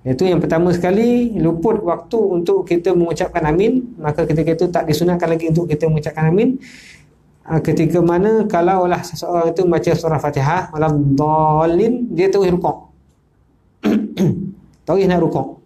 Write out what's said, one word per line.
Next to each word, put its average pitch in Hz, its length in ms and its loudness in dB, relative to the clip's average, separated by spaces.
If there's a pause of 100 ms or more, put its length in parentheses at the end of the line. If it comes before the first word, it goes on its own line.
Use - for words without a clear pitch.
Iaitu 131 240 -2
yang 170 160 2
pertama 170 320 0
sekali, 220 640 0
luput 165 480 0
waktu 170 320 -4
untuk 190 480 0
kita 175 320 -2
mengucapkan 170 480 -2
amin, 190 560 0
maka 151 240 -2
ketika 160 320 0
itu 180 160 2
tak 156 160 -2
disunatkan 175 400 0
lagi 165 240 0
untuk 170 160 0
kita 151 160 -2
mengucapkan 156 480 0
amin. 247 240 2 (880)
Ah, 160 160 -2
ketika 165 400 0
mana 208 480 2
kalaulah 180 560 0
seseorang 170 480 -2
itu 190 80 -2
membaca 170 320 0
surah 160 240 0
Fatihah, 147 560 -2
"Waladdallin", 156 1400 2
dia 190 160 2
terus 190 160 4
rukuk. 165 400 -2 (920)
<clears throat> 208 80 0 (960)
Terus 180 200 0
nak 175 160 2
rukuk. 143 440 -4